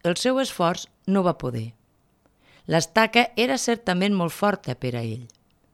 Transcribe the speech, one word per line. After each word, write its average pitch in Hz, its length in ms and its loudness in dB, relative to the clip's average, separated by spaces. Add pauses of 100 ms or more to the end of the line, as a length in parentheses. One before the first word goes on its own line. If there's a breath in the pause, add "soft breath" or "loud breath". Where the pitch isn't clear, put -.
el 175 160 2
seu 254 180 0
esforç 185 460 -2 (240)
no 190 160 2
va 175 160 2
poder. 117 320 -6 (960 soft breath)
L'estaca 220 680 2
era 247 220 2
certament 208 560 0
molt 170 220 -2
forta 196 420 -2
per 127 160 -6
a 120 80 -4
ell. 117 240 -8 (480)